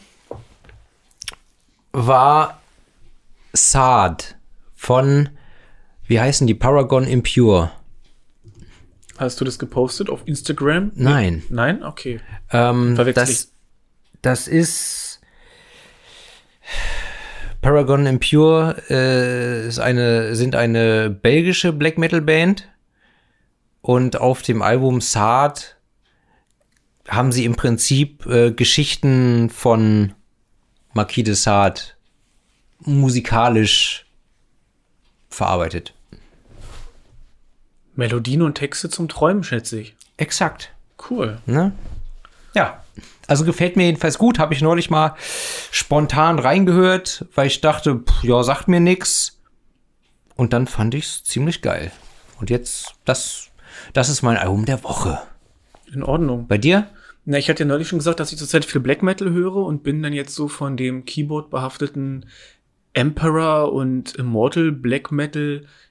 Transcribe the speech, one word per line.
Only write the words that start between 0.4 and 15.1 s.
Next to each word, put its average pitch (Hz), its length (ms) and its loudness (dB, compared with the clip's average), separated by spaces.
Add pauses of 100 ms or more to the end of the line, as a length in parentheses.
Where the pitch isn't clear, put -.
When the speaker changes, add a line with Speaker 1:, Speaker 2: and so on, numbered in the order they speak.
Speaker 1:
war 135 680 4 (920)
Sad 120 840 2 (400)
von, 139 540 2 (760)
wie 117 140 2
heißen 135 260 2
die? 110 80 4
Paragon 131 520 2
Impure. 117 680 4 (1500)
Speaker 2:
Hast 127 240 -4
du 135 40 -4
das 127 120 -8
gepostet 131 540 -4
auf - 160 -8
Instagram? 151 680 -2
Speaker 1:
Nein. 120 560 2
Speaker 2:
Nein? 123 340 -2
Okay. 123 360 -10 (320)
Speaker 1:
Ähm, 120 440 2
Speaker 2:
Verwechsel 123 300 2
Speaker 1:
das, 131 40 0
Speaker 2:
ich. - 180 -4 (760)
Speaker 1:
das 127 260 0
ist - 720 -2 (2500)